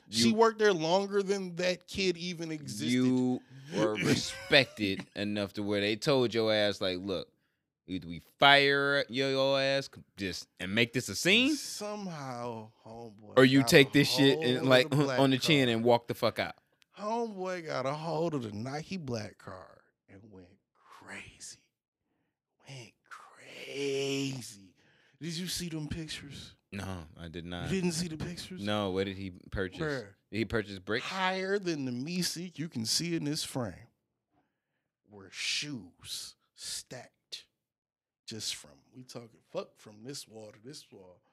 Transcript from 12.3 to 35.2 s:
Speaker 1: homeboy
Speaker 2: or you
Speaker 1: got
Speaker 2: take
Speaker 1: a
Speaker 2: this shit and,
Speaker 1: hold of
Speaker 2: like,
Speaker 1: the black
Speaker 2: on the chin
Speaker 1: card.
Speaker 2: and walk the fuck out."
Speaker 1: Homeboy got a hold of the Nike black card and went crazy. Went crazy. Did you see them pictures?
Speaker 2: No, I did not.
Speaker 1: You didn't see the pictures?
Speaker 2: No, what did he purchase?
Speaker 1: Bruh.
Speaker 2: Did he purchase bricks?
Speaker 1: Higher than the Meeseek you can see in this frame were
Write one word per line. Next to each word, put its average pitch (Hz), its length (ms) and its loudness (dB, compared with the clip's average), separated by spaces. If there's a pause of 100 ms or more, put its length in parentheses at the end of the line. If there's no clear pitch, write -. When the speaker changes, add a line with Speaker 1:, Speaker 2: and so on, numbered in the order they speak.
Speaker 1:
homeboy 113 520 -12
Speaker 2:
or 131 80 10
you 135 160 8
Speaker 1:
got 131 80 2
Speaker 2:
take 147 220 10
Speaker 1:
a - 20 -18
Speaker 2:
this 143 180 4
shit 139 300 6
and, 160 40 -2
Speaker 1:
hold 127 180 2
of - 40 -2
Speaker 2:
like, 127 240 6
Speaker 1:
the 131 60 2
black 139 240 2
Speaker 2:
on 135 100 6
the 131 80 2
chin 143 300 4
Speaker 1:
card. 113 80 2
Speaker 2:
and 113 80 0
walk 131 240 4
the 123 60 -2
fuck 113 260 -2
out." 87 140 -4 (440)
Speaker 1:
Homeboy 196 680 -6
got 135 200 -2
a 135 60 -2
hold 156 420 -2
of 131 80 -2
the 107 100 -6
Nike 139 440 -8
black 117 420 -8
card - 420 -18 (280)
and 101 120 -20 (120)
went 92 140 -20 (540)
crazy. - 580 -16 (1120)
Went 127 240 -18 (160)
crazy. 135 1500 -6 (600)
Did 160 180 -8
you 185 100 -6
see 175 200 -6
them 156 200 -6
pictures? 156 680 -12 (160)
Speaker 2:
No, 95 140 -8 (340)
I 85 100 -12
did 82 180 -10
not. 87 240 -6
Speaker 1:
You 190 100 0
didn't 175 140 0
see 170 140 -4
the 160 80 -10
pictures? 175 440 -10
Speaker 2:
No, 104 300 0
what 95 160 0
did 95 100 -6
he 98 160 -8 (180)
purchase? 95 300 -6
Speaker 1:
Bruh. 147 240 -4 (260)
Speaker 2:
Did 101 80 -6
he 113 60 2
purchase 101 340 -4
bricks? 104 280 -4
Speaker 1:
Higher 190 520 -2
than 165 260 -4
the 127 80 -2
Meeseek 165 640 -4
you - 100 -4
can 113 160 -4
see 165 320 0
in 156 80 -2
this 147 180 -2
frame 117 300 -6 (1400)
were 98 200 -18